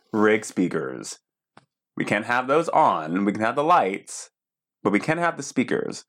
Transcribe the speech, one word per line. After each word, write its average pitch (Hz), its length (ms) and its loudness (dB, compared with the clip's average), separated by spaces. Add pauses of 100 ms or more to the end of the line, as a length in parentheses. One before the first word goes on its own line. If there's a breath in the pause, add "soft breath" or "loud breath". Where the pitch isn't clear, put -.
(120)
rig 107 320 4
speakers. 71 720 -4 (800)
We 107 80 -4
can't 107 220 -2
have 127 220 0
those 160 220 2
on. 92 540 2
We 101 80 2
can 104 100 -4
have 120 140 0
the 147 80 0
lights, 127 680 0 (520)
but 101 100 2
we 101 80 2
can't 160 200 -2
have 170 160 0
the 139 60 -12
speakers. - 680 -4